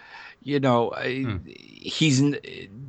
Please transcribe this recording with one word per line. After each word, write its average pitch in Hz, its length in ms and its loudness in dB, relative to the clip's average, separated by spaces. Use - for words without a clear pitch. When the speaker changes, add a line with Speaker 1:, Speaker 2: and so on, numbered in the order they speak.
Speaker 1:
You 139 160 0
know, 123 320 4
I, 131 320 -4
Speaker 2:
Hmm. 110 140 -2
Speaker 1:
he's, - 720 0
n-, 143 160 2